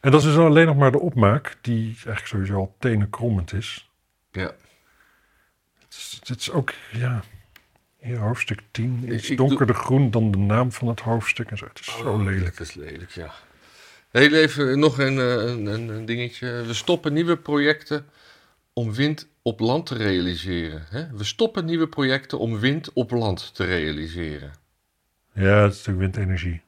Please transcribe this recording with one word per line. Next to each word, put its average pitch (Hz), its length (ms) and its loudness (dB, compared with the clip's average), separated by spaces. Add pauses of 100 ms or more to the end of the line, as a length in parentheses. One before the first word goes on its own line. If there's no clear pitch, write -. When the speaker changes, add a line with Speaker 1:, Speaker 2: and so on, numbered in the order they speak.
Speaker 1:
En 139 100 4
dat 151 100 8
is 139 60 2
dus 151 100 4
alleen 165 300 8
nog 151 100 4
maar 139 160 6
de 143 80 2
opmaak, 120 600 2
die 113 240 -2
eigenlijk 110 420 -8
sowieso 98 300 -2
al 98 220 -4
tenenkrommend 104 760 0
is. - 380 -8 (420)
Speaker 2:
Ja. 92 220 -8 (1200)
Speaker 1:
Het - 100 -20
is, - 360 -16
het - 160 -8
is - 100 -8
ook, 147 220 -2 (200)
ja, 120 300 -2 (760)
hier 123 200 -8
hoofdstuk 107 420 -4 (100)
tien, 120 340 -4
Speaker 2:
Ik, 123 80 -6
Speaker 1:
iets 113 180 -6
Speaker 2:
ik 131 60 -2
doe 131 120 4
Speaker 1:
donkerder 131 260 2
groen 131 360 2
dan 113 200 2
de 98 80 2
naam 110 340 2
van - 160 -4
het 117 120 -4
hoofdstuk 117 500 -4
en 107 80 -10
zo. - 60 -12
Het - 160 -20
is - 60 -16
zo 117 260 -6
Speaker 2:
Oh, 107 100 0
Speaker 1:
lelijk. 95 340 -2
Speaker 2:
dat 80 100 -12
is - 80 -16
lelijk, 76 360 -16
ja. 78 240 -14 (760)
Heel 143 220 6
even 143 460 2
nog 143 200 4
een, 135 200 0
eh, 123 300 0
een, 113 180 -6
een, 113 220 -6
een 110 160 -10
dingetje. 120 640 -6
We 117 80 -6
stoppen 165 380 -2
nieuwe 170 240 0
projecten 147 680 -2 (680)
om 113 220 -4
wind 147 340 -2 (140)
op - 180 -4
land 135 260 0
te - 80 -6
realiseren, 87 960 -2
hè? 131 280 -10
We 104 80 -6
stoppen 220 400 -2
nieuwe 160 240 0
projecten 135 500 -2
om 113 200 -2
wind 139 340 0
op 123 180 -2
land 110 440 -2
te 98 100 -2
realiseren. 78 880 -4 (800)
Speaker 1:
Ja, 101 280 6
dat 101 120 6
is - 60 -12
natuurlijk 92 200 -4 (160)
windenergie. 90 540 -4